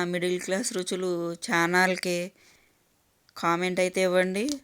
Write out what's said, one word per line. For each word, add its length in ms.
మిడిల్ 340
క్లాస్ 300
రుచులు 340
ఛానల్కి 680
కామెంట్ 420
అయితే 240
ఇవ్వండి. 360